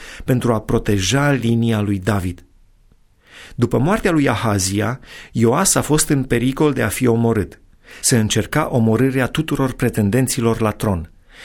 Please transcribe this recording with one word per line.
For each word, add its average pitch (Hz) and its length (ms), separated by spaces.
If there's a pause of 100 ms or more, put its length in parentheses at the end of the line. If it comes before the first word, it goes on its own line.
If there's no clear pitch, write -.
(240)
pentru 120 300
a 110 80
proteja 113 680
linia 117 500
lui 101 180
David. 92 460 (1080)
După 120 220
moartea 185 340
lui 143 180
Ahazia, 104 680 (320)
Ioas 123 440
a 123 60
fost - 280
în 139 140
pericol 131 500
de 120 80
a 110 60
fi 123 200
omorât. 117 520 (420)
Se - 160
încerca 110 540
omorârea 127 560
tuturor 139 460
pretendenților 113 880
la 107 100
tron, 95 400 (340)